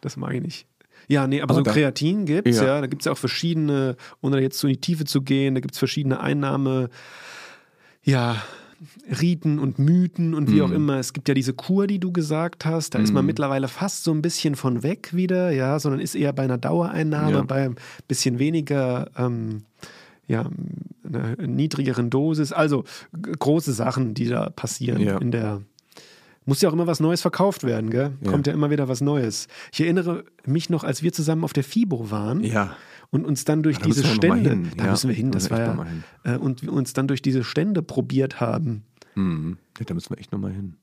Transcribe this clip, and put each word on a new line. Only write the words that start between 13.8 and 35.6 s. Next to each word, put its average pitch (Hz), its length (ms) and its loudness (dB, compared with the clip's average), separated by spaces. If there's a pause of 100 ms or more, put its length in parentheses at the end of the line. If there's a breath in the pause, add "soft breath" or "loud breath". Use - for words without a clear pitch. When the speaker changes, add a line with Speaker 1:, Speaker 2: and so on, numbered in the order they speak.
Speaker 1:
so 165 80 2
ein 156 100 2
bisschen 160 320 0
von 123 280 0
weg 143 320 -4
wieder, 180 360 2
ja, 135 280 2
sondern 143 220 0
ist - 140 -6
eher 143 180 0
bei 135 120 -2
einer 127 140 0
Dauereinnahme, 156 760 0
Speaker 2:
Ja. 143 100 4
Speaker 1:
bei 135 220 0
ein 123 120 -4 (300 loud breath)
bisschen 123 320 0
weniger, 139 800 0
ähm, 113 460 -2 (640 loud breath)
ja, - 240 -2 (580)
einer 123 280 -4 (100)
niedrigeren 131 640 0
Dosis. 151 420 0
Also 151 320 2 (300 loud breath)
g-, 170 240 -8
große 151 340 2
Sachen, 120 400 -2
die 123 160 -2
da 117 220 -2
passieren - 500 -4
Speaker 2:
Ja. 98 180 2
Speaker 1:
in 120 120 -2
der, 107 320 -4 (840 loud breath)
muss 135 160 2
ja 202 80 6
auch 151 60 2
immer 170 120 2
was 165 140 0
Neues 160 220 2
verkauft 185 420 2
werden, 110 260 0
gell? 135 300 0
Speaker 2:
Ja. 101 100 -2
Speaker 1:
Kommt 143 160 4
ja 143 60 0
immer 151 180 2
wieder 143 180 0
was 127 120 -2
Neues. 139 460 0 (260 loud breath)
Ich - 80 -4
erinnere 170 440 0 (200)
mich 156 240 0
noch, 165 160 0
als - 180 -4
wir 170 100 2
zusammen 160 320 0
auf 151 80 -4
der 139 120 2
fibo 135 460 -2
waren 110 320 -2
Speaker 2:
Ja. 104 340 0 (340 loud breath)
Speaker 1:
und 143 140 2
uns 143 200 -2
dann 156 180 2
durch 151 140 2
Speaker 2:
Ah, - 40 -6
da - 60 0
Speaker 1:
diese - 160 2
Speaker 2:
müssen 110 200 4
wir 165 80 6
noch 240 60 4
mal 240 60 4
Speaker 1:
Stände, 165 80 4 (180)
Speaker 2:
hin. 80 80 -8
Speaker 1:
da 90 80 -2
Speaker 2:
Ja, 95 60 2
Speaker 1:
müssen 101 180 2
wir 113 80 0
hin, 110 140 0
Speaker 2:
da 98 80 0
Speaker 1:
das 92 120 -2
Speaker 2:
müssen - 0 -
wir 113 60 0
Speaker 1:
war 113 60 0